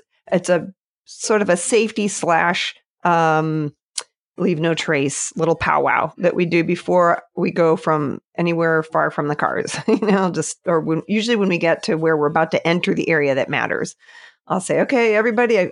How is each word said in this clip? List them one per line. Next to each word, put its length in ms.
it's 160
a 240
sort 380
of 80
a 80
safety 500
slash, 680
um, 720
leave 220
no 120
trace 640
little 200
powwow 600
that 180
we 120
do 180
before 580
we 140
go 260
from 420
anywhere 440
far 280
from 180
the 80
cars, 460
<laughs> 40
you 140
know, 300
just, 340
or 160
when, 260
usually 300
when 140
we 80
get 240
to 140
where 200
we're 100
about 240
to 160
enter 280
the 160
area 240
that 160
matters, 460
I'll 140
say, 200
"Okay, 340
everybody," 440
I, 140